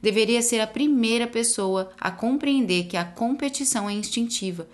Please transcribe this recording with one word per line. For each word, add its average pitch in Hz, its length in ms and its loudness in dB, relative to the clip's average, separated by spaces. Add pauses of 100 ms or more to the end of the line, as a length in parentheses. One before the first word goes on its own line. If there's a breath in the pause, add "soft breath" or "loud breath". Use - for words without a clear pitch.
deveria 220 400 2
ser 240 180 2
a 220 80 0
primeira 233 580 2
pessoa 196 720 -2
a 185 140 -4
compreender 240 720 2
que 180 140 -4
a 175 80 0
competição 247 840 -2
é 202 40 -4
instintiva 202 800 -4